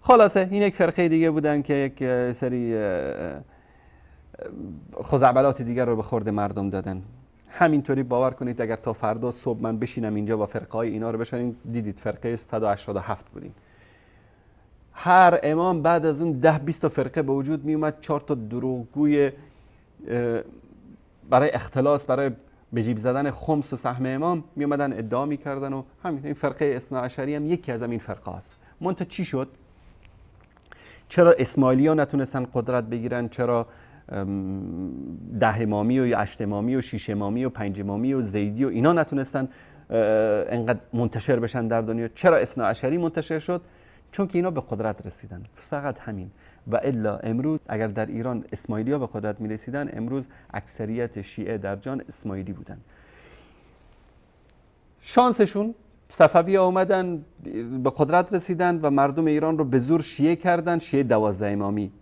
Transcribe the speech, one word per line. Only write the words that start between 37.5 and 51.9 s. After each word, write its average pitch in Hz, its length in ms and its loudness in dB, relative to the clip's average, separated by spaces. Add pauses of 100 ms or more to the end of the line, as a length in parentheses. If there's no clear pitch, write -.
پنج 101 300 -6
امامی 107 340 -2
و 131 60 0
زیدی 104 440 -2
و 135 40 0
اینا 117 240 4
نتونستن، 143 480 0
اه، 131 80 -4 (1000)
انقدر 117 320 -2 (120)
منتشر 120 480 0
بشن 117 280 -4
در 117 120 2
دنیا؟ 113 280 -4
چرا 170 280 4
اثنا 113 300 0
عشری 131 320 0
منتشر 160 400 -4
شد؟ 175 240 -4 (500)
چون 196 140 -2
که 175 120 -2
اینا 180 120 0
به 143 200 -4
قدرت 107 360 -4
رسیدن، 95 360 -16 (280)
فقط 143 280 -6
همین. 95 320 -10 (360)
و 113 160 0
الا 110 340 0
امروز 131 520 -2
اگر 110 180 -2
در 107 200 -4
ایران 117 460 -4
اسماعیلی‌ها 117 460 -4
به 127 80 -2
قدرت 107 340 -6
می‌رسیدن، 113 520 -6
امروز 123 340 -6 (280)
اکثریت 110 680 -6
شیعه 104 360 -6
در 98 180 -4
جان 131 320 -8